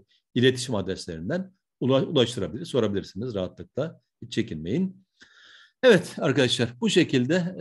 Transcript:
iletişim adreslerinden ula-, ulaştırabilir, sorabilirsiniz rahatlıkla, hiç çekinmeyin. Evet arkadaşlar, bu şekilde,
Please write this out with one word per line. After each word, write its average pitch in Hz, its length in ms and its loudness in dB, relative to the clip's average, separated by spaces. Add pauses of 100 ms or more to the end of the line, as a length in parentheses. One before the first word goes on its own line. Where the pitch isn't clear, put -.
(360)
iletişim 123 400 2
adreslerinden 92 800 -6 (280)
ula-, 135 240 2
ulaştırabilir, 113 600 -2
sorabilirsiniz 107 680 -4
rahatlıkla, 98 680 -8 (200)
hiç 123 120 -18
çekinmeyin. 113 720 -4 (800)
Evet 214 340 6
arkadaşlar, 127 520 2 (120)
bu 220 80 0
şekilde, 139 460 2 (260)